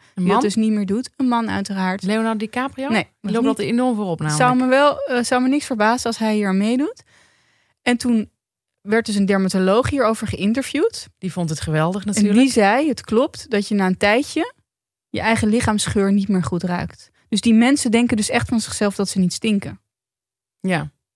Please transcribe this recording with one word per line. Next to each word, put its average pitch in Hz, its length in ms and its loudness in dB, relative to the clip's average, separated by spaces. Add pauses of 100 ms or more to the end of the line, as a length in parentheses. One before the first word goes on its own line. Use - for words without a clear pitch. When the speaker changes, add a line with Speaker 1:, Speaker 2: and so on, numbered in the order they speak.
(160)
Speaker 1:
Die 185 100 -2
Speaker 2:
man? 202 80 4
Speaker 1:
dat 233 80 4
dus 208 140 -2
niet 220 160 2
meer 208 140 0
doet. 202 300 -4
Een 262 120 0
man 233 220 0
uiteraard. 190 540 -4
Speaker 2:
Leonardo 220 360 -2
DiCaprio? 262 500 -6
Speaker 1:
Nee, 214 140 0
Speaker 2:
Die - 80 -14 (100)
Speaker 1:
was 208 100 -6
Speaker 2:
loopt 220 140 0
Speaker 1:
niet. 277 120 2
Speaker 2:
altijd - 100 -4
enorm 240 280 0
voorop 190 240 -4
namelijk. 151 240 0
Speaker 1:
Zou 254 140 4
me 254 100 2
wel, 277 320 4
eh, 240 240 -2
zou 254 180 0
me 254 80 0
niks 285 160 0
verbazen 226 400 0
als 233 120 -2
hij 214 180 0
hier 208 120 0
aan 190 100 2
meedoet. 254 460 -2 (800)
En 247 160 0
toen 233 340 -2 (500)
werd 220 240 0
dus 214 100 -4
een 202 100 2
dermatoloog 190 640 2
hierover 226 380 0
geïnterviewd. 269 800 -2 (100)
Speaker 2:
Die 180 140 -8
vond 170 180 -4
het 156 120 -6
geweldig 165 400 -2
Speaker 1:
En 196 60 -8
Speaker 2:
natuurlijk. 208 320 2
Speaker 1:
die 262 120 4
zei, 233 360 4
"Het 254 140 -2
klopt - 480 -2
dat 208 180 -2
je 208 80 -2
na 202 100 2
een 185 120 0
tijdje 285 560 0 (560)
je - 100 -6
eigen 220 280 2
lichaamsgeur 208 640 0
niet 202 160 2
meer 185 160 0
goed 175 200 -4
ruikt." 175 460 -8 (200)
Dus 208 120 -2
die 233 120 4
mensen 240 380 4
denken 233 260 2
dus 208 120 -2
echt 240 200 0
van 233 100 0
zichzelf 208 360 -2
dat 196 140 -2
ze 196 100 -2
niet 180 140 0
stinken. 202 480 -4 (800)
Speaker 2:
Ja. 160 320 -4 (240)